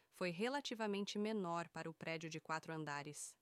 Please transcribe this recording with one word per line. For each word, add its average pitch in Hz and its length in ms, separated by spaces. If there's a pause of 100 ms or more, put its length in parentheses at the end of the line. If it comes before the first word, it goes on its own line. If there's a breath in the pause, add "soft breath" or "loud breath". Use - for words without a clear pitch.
(120 soft breath)
foi 185 160
relativamente 208 880
menor 180 520
para 160 180
o 165 60
prédio 165 340
de 160 100
quatro 160 360
andares. 147 680